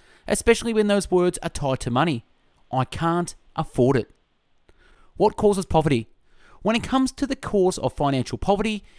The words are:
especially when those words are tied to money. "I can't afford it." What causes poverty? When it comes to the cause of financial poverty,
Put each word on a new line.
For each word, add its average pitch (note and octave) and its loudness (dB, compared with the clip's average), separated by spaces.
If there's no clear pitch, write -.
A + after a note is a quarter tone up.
especially A#3 0
when G#3+ 2
those G3+ 0
words F3+ 2
are E3+ -6
tied C3+ -4
to B2+ -6
money. C3 0
"I C3 0
can't E3+ -4
afford C3 2
it." - -4
What G#3 2
causes G3 0
poverty? D3 0
When A3 0
it - -4
comes C4 0
to - -6
the A#3+ -4
cause F#3 0
of - -4
financial C3+ -2
poverty, G#3 -2